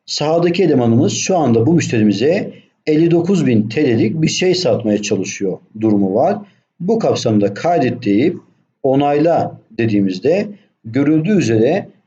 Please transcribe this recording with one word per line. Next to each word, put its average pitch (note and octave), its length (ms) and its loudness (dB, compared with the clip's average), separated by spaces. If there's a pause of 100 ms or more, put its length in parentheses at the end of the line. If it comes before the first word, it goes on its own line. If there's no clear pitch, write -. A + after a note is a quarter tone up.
sahadaki F3 580 0
elemanımız A#2+ 500 2
şu - 240 -2
anda A#2 280 2
bu D#3 80 2
müşterimize A#2+ 800 0 (340)
elli D#3 240 2
dokuz E3+ 360 0
bin A2 220 0
T C3+ 280 0
L'lik E3 240 -2
bir D#3+ 60 2
şey F#3 280 0
satmaya A2+ 460 0
çalışıyor F#2+ 560 -4 (240)
durumu G2+ 340 0
var. E3+ 220 0 (420)
Bu G#3+ 200 -2
kapsamda G#2+ 540 0
kaydet C#3+ 520 -2
deyip A2+ 320 0 (460)
onayla C#3+ 760 0 (180)
dediğimizde A2 680 0 (380)
görüldüğü D#3 520 0
üzere B2 520 0 (180)